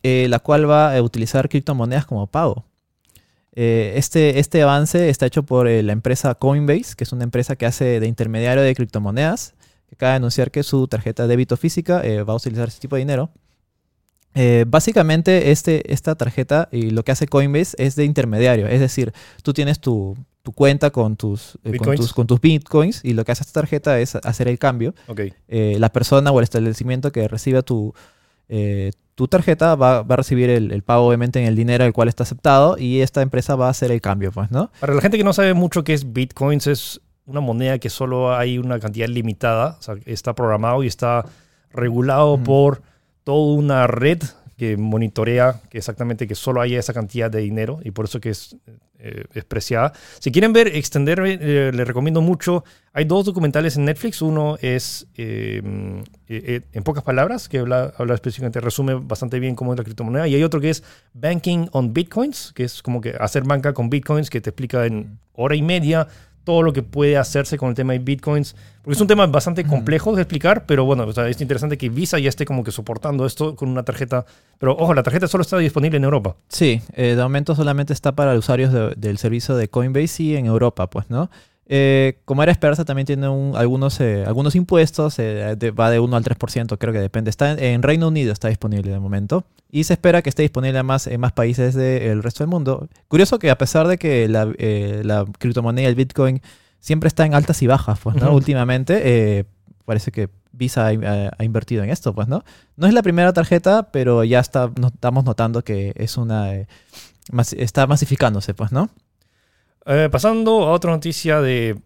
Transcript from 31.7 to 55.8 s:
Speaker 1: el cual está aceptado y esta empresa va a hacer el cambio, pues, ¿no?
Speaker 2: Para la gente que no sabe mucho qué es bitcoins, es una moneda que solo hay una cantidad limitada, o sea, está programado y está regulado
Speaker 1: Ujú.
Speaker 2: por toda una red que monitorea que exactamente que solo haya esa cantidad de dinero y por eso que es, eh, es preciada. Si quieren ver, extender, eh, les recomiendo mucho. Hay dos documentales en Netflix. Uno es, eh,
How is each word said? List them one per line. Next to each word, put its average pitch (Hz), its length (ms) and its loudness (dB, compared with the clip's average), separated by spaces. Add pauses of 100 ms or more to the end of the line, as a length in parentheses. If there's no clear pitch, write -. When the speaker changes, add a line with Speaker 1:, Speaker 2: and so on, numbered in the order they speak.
Speaker 1:
el 117 80 4
cual 113 140 2
está 120 160 -2
aceptado 139 560 4
y 131 220 0
esta 131 220 0
empresa 131 340 0
va 127 100 2
a 127 40 4
hacer 127 200 -2
el 117 100 0
cambio, 98 300 -2
pues, 107 220 -6
¿no? 160 260 -2
Speaker 2:
Para 139 160 -2
la 139 60 4
gente 208 180 2
que 208 60 2
no 196 80 4
sabe 190 220 2
mucho 175 280 0
qué 156 100 -2
es 139 200 -2
bitcoins, 135 560 -2
es - 320 -4 (260)
una 143 140 -6
moneda 127 400 -2
que 110 100 -8
solo 127 460 -2
hay 123 220 -2
una 123 200 -4
cantidad 110 300 -6
limitada, 117 720 -2
o - 20 -20
sea, 107 140 -12 (100)
está 117 300 -8
programado 117 480 0
y - 20 -2
está 120 380 -2 (480)
regulado 131 640 2
Speaker 1:
Ujú. 127 100 0
Speaker 2:
por 139 380 2 (400)
toda 147 320 2
una 139 320 2
red 151 360 0 (340)
que 110 220 -4
monitorea 113 880 0
que 117 100 -12
exactamente 117 480 -6
que 104 80 -8
solo 127 280 -4
haya 123 180 -2
esa 117 140 -6
cantidad 113 360 -4
de 110 100 -4
dinero 110 440 -4
y 113 80 -8
por 107 140 -6
eso 120 120 -8
que 110 120 -6
es, - 260 -12 (420)
eh, 107 260 -16 (100)
es 107 100 -10
preciada. 117 480 -2 (260)
Si 131 140 -4
quieren 208 220 4
ver, 226 140 6
extender, 151 560 -2
eh, 147 480 0
les 120 140 -2
recomiendo 147 360 0
mucho. 175 420 0 (300)
Hay 151 100 0
dos 190 220 0
documentales 156 500 -2
en 143 80 0
Netflix. 151 380 -4
Uno 151 380 -2
es, 127 460 -6 (100)
eh, 107 460 -8 (640)